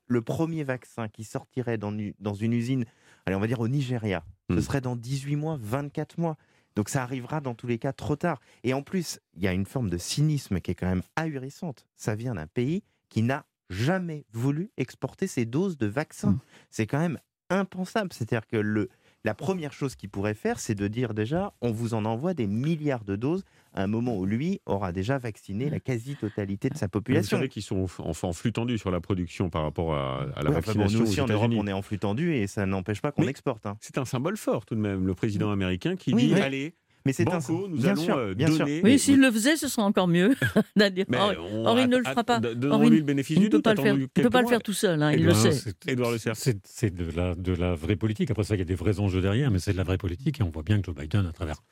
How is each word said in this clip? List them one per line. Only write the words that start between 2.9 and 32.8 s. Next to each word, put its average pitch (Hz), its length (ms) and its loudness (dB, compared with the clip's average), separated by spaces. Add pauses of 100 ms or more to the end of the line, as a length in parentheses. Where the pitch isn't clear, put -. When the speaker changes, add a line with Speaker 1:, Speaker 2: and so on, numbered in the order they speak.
Speaker 1:
allez, 92 100 0
on 98 40 0
va 107 60 0
dire 117 140 -2
au 113 80 0
Nigeria, 120 560 -2 (240)
ce 90 80 2
Speaker 2:
Mm. 82 60 2
Speaker 1:
serait - 180 -2
dans 123 160 -4
dix-huit 135 400 -6
mois, 151 240 -4
vingt-quatre 143 580 -6
mois. 165 180 -2 (380)
Donc 104 140 -2
ça 135 140 -2
arrivera 127 380 -6
dans 131 140 -6
tous 127 120 -12
les 120 120 -2
cas 135 140 -4
trop 143 240 -4
tard. 165 240 -2 (240)
Et 123 100 0
en 139 80 -2
plus, - 380 -6 (160)
il 85 60 -14
y 98 60 2
a 90 40 2
une 98 140 0
forme 120 240 -4
de 87 80 -2
cynisme 143 640 -2
qui - 100 -6
est 87 40 -2
quand 90 140 -2
même 92 140 0 (140)
ahurissante. 147 680 -8 (120)
Ça - 180 -4
vient 117 200 -6
d'un 78 120 -6
pays 139 360 -2 (260)
qui 110 140 0
n'a 135 220 0 (240)
jamais 151 640 -4
voulu 143 460 -2
exporter - 480 -6
ses 123 180 -2
doses 156 340 -2
de 110 80 0
vaccins. 135 460 -2
Speaker 3:
Mm. - 60 0 (320)
Speaker 1:
C'est 110 160 -2
quand 139 120 -2
même 165 200 -2 (320)
impensable. 185 640 -2
C'est-à-dire 110 340 -4
que 117 100 -4
le, 107 320 0 (360)
la 110 100 0
première 156 380 -4
chose - 240 -6
qu'il 101 120 -14
pourrait 101 260 -2
faire, 233 260 -4
c'est - 140 -2
de 101 140 -2
dire 110 260 -4
déjà, 151 460 -2
on 120 120 0
vous 113 220 -4
en 107 100 0
envoie 120 300 -2
des 127 120 -2
milliards 135 580 -2
de 98 120 -2
doses 156 280 -2 (300)
à 95 80 -2
un 95 40 0
moment 113 300 0
où 92 80 -2
lui 127 420 -2
aura 98 260 -2
déjà 101 260 -2
vacciné 120 520 -6
la - 80 -4
quasi-totalité 113 920 -4
de - 60 -6
sa 104 100 -4
Speaker 2:
Mais - 20 0
vous - 20 -16
Speaker 1:
population. 139 460 0
Speaker 2:
savez 135 120 0
qu'ils 107 140 -10
sont 95 240 -2 (120)
en, 82 120 -6
en, - 20 -2 (160)
en 87 40 0
flux 110 200 -2
tendu 117 260 -2
sur 98 120 -4
la 90 100 0
production 90 500 -2
par 82 120 -2
rapport 78 320 -2
à, 67 280 -2
à 69 200 -6
la 73 80 2
Speaker 1:
Oui, 78 60 2
enfin 110 160 -2
Speaker 2:
vaccination 104 260 2
Speaker 1:
bon, 113 60 4
nous 110 60 2
aussi, 98 100 0
Speaker 2:
aux 139 40 0
Speaker 1:
en - 40 -2
Europe, 107 180 2
Speaker 2:
États-Unis. 117 160 2
Speaker 1:
on 104 60 -4
est 98 40 -2
en 98 100 -2
flux 101 160 -6
tendu 127 360 -2
et 104 120 0
ça 98 200 -2
n'empêche 95 340 -2